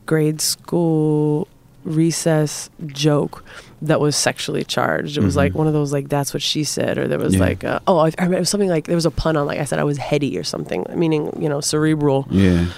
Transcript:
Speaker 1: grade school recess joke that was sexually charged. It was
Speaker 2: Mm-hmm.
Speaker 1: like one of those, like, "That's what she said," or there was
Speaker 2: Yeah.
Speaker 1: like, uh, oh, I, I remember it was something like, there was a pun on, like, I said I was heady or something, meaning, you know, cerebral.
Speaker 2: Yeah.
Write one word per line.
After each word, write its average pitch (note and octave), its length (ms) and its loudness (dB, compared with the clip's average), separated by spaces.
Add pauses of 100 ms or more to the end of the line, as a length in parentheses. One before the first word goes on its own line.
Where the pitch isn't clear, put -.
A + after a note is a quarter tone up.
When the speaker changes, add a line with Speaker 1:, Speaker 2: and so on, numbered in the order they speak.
Speaker 1:
grade D#3 380 0
school D3+ 1040 0 (360)
recess D#3+ 840 0 (200)
joke D3 540 0 (380)
that D#3 180 0
was D3 160 2
sexually - 480 -2
charged. B2+ 540 -2
It D3 60 2
was F#2 100 2
Speaker 2:
Mm-hmm. F2+ 60 0
Speaker 1:
like C#3 160 2
one D#3 120 0
of D#3 60 2
those, D3 180 0
like, C#3+ 200 -4
"That's C#3+ 240 -2
what - 80 -6
she D#3 220 -2
said," - 340 -2
or C3 100 -2
there D3 100 -2
was - 180 2
Speaker 2:
Yeah. F#2+ 40 4
Speaker 1:
like, - 240 0
uh, B2 220 -2
oh, F#3 100 4
I, D#3+ 120 4
I D#3+ 160 -2
remember F3+ 120 2
it F3 40 0
was E3+ 100 -2
something G3+ 180 0
like, D#3+ 200 0
there E3+ 60 0
was E3+ 120 2
a D#3+ 40 2
pun D#3+ 280 0
on, C#3+ 80 0
like, - 120 -4
I D3+ 60 -4
said D#3 140 -4
I D3 60 0
was D3 120 0
heady C#3+ 400 -2
or E2+ 80 -4
something, - 400 -4 (100)
meaning, D#3+ 460 0
you D#3+ 80 0
know, C#3+ 140 -2
cerebral. D3 680 2
Speaker 2:
Yeah. F2+ 360 4 (120)